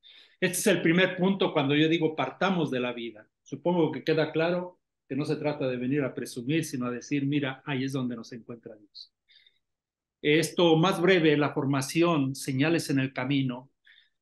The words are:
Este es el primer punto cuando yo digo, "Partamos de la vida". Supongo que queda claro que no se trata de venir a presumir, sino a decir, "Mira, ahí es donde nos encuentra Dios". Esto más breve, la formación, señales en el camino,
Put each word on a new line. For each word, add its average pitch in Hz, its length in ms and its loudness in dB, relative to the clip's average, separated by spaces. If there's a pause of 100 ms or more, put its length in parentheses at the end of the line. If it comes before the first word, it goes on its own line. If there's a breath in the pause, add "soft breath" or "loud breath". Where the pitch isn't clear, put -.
(400 loud breath)
Este 185 180 -2
es - 80 -2
el 190 140 4
primer 180 360 2
punto 185 360 2
cuando 147 240 2
yo 156 100 6
digo, 156 300 2
"Partamos 160 540 0
de 123 100 -2
la 123 120 -2
vida". 113 360 -12 (140)
Supongo 170 500 -2
que 127 100 -8
queda 156 300 0
claro 175 480 -4 (260)
que 139 80 -10
no 147 120 -4
se 151 100 -2
trata 147 320 -4
de 127 80 -4
venir 131 260 -2
a 123 120 -4
presumir, 131 500 -4
sino 123 220 -6
a 123 40 -4
decir, 139 360 -4
"Mira, 139 400 -4
ahí 135 180 -4
es 135 80 -6
donde 123 240 -4
nos 113 160 -14
encuentra 117 420 -16
Dios". - 380 -20 (1120 soft breath)
Esto 160 540 4
más 170 240 2
breve, 170 360 6
la 143 160 0
formación, 139 800 0
señales 151 540 0
en 135 120 2
el 131 120 -2
camino, 131 580 -2 (520 soft breath)